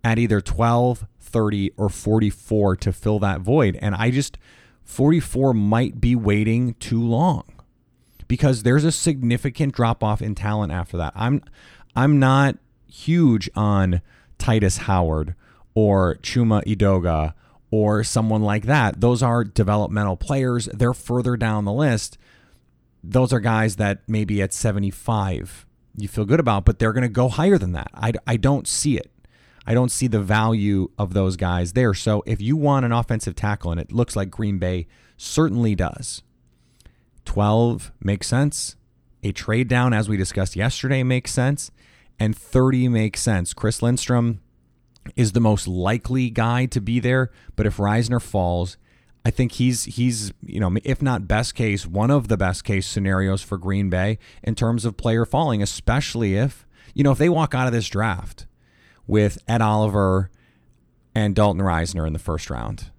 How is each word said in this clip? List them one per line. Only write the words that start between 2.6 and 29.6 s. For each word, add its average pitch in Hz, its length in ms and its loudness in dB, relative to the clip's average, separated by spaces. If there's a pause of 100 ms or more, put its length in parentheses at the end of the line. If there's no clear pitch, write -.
to 98 160 -2
fill 107 260 -2
that 95 220 -2
void. 110 420 2
And 101 140 -2
I 113 160 0
just, 135 260 -4 (460)
forty-four 135 680 2
might 110 480 0
be 120 140 4
waiting 113 600 0
too 113 280 -2
long 117 400 2 (880)
because 127 340 2
there's 131 220 4
a 160 80 4
significant 135 840 0
drop-off 113 480 0
in 104 140 -4
talent 104 360 -2
after 90 260 -4
that. 80 180 -4
I'm, 120 260 0 (540)
I'm 139 240 4
not 135 360 4 (300)
huge 147 680 2
on 98 440 2 (360)
Titus 104 420 2
Howard 85 560 0 (400)
or 98 420 2
Chuma 113 480 0
Edoga 87 680 0 (380)
or 107 340 2
someone 110 380 0
like 104 220 0
that. 117 360 0
Those 120 220 2
are 120 220 0
developmental 104 720 0
players. 127 500 -2
They're 120 260 0
further 123 440 -2
down 107 280 -2
the 101 80 -2
list. 123 460 0 (840)
Those 127 300 2
are 123 80 2
guys 110 360 0
that 101 300 -2
maybe 107 360 -2
at 95 100 -2
seventy-five 98 1120 -4 (300)
you 101 120 -8
feel 107 160 -4
good 139 160 4
about, 107 240 0
but - 160 4
they're 110 120 2
gonna 123 160 0
go 123 200 0
higher 175 280 2
than 90 160 -2
that. 73 220 -8
I, 110 180 -4 (140)
I 120 100 0
don't 135 300 0
see - 300 -2
it. - 160 -10 (540)